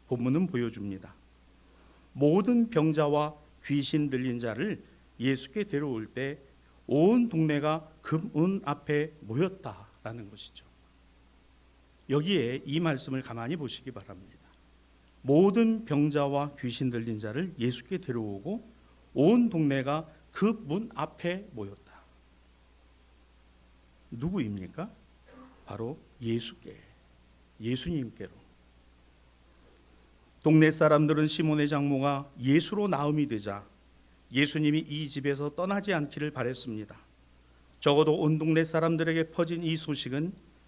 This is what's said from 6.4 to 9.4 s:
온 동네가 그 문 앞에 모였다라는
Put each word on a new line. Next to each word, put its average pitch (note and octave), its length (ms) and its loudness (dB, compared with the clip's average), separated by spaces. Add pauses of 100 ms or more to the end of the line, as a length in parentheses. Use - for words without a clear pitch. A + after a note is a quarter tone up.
온 A3 420 6
동네가 D#3 580 0 (140)
그 - 140 -4
문 F#3 500 0
앞에 D3 460 -2 (100)
모였다라는 A2+ 1080 -6